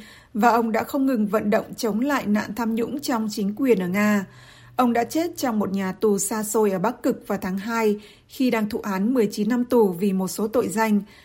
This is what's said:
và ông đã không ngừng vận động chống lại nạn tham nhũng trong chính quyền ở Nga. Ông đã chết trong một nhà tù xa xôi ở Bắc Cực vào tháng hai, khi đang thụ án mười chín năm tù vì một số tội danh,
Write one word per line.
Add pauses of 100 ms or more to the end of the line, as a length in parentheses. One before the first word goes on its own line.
(340)
và
ông
đã
không
ngừng
vận
động (120)
chống
lại
nạn
tham
nhũng
trong
chính
quyền
ở
Nga. (500)
Ông
đã
chết
trong
một
nhà
tù
xa
xôi
ở
Bắc
Cực
vào
tháng
hai, (280)
khi
đang
thụ
án
mười
chín
năm
tù
vì
một
số
tội
danh, (240)